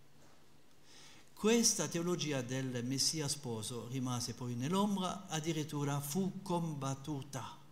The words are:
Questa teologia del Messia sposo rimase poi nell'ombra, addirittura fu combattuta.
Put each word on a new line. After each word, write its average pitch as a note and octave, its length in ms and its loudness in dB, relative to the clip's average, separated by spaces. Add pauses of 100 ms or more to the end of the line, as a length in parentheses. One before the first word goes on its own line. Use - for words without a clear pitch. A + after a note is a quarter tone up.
(1400)
Questa A3 480 6
teologia D3+ 540 0
del B2+ 420 -2
Messia C3+ 460 2
sposo A2+ 640 -4
rimase B2 420 0
poi B2 220 -4
nell'ombra, F#3 720 2
addirittura D3+ 720 0
fu F#3 400 0
combattuta. C3+ 1160 -2 (140)